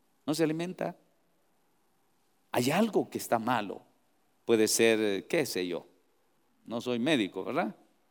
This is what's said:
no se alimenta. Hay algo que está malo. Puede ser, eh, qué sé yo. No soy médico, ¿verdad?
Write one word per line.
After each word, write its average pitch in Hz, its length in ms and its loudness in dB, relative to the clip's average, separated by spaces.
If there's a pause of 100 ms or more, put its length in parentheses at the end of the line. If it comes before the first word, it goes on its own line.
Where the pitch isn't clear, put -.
(260)
no 151 100 0
se 160 80 2
alimenta. 170 540 -2 (1500)
Hay 123 180 0
algo 185 400 2
que - 80 -6
está 120 220 0
malo. 110 420 -4 (600)
Puede 107 240 4
ser, 113 320 4
eh, 101 260 -2
qué 165 200 0
sé 92 200 -4
yo. 82 200 -6 (800)
No 113 160 -8
soy 120 180 -2
médico, 113 460 0
¿verdad? 165 280 -4 (380)